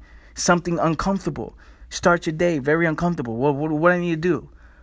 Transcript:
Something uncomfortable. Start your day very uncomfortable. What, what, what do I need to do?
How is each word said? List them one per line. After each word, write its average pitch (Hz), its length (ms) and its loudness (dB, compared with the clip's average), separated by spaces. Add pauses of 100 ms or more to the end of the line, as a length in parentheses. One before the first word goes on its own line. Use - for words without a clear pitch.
(360)
Something 175 440 2
uncomfortable. 160 760 -2 (320)
Start 175 360 0
your 160 100 -4
day 170 240 0
very 151 260 2
uncomfortable. 156 500 -2
What, 139 200 2
what, 151 160 -2
what 156 180 4
do 180 60 4
I 175 40 -2
need 170 220 -2
to 180 80 0
do? 143 200 -2 (340)